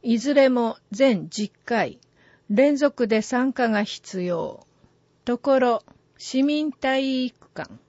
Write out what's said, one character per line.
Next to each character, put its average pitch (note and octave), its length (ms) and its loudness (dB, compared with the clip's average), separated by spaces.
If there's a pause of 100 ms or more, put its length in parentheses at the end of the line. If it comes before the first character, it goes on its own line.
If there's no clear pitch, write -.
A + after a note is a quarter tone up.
い A#3 160 0
ず C4+ 160 -2
れ C4+ 140 6
も A#3+ 280 0 (140)
全 G3+ 400 2
十 G#3 200 -6 (140)
回、 F#3 360 -2 (500)
連 C4+ 240 4
続 C4+ 320 0
で A3 160 0
参 B3+ 300 -2
加 A#3+ 160 0
が G#3+ 160 0
必 - 380 -10
要。 F3 440 -6 (580)
と A#3+ 140 -2
こ C4+ 220 2
ろ、 A#3+ 240 0 (320)
市 - 260 -2
民 D4 300 0
体 C4 540 -2
育 - 280 -12
館。 - 180 -12 (160)